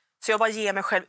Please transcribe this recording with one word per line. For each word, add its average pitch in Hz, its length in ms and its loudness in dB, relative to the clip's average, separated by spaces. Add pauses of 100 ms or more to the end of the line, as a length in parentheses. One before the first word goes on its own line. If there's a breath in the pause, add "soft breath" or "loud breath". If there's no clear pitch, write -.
(240 soft breath)
Så 226 80 2
jag 214 60 2
bara 226 100 4
ger 214 240 -2
mig 196 100 -2
själv 180 260 0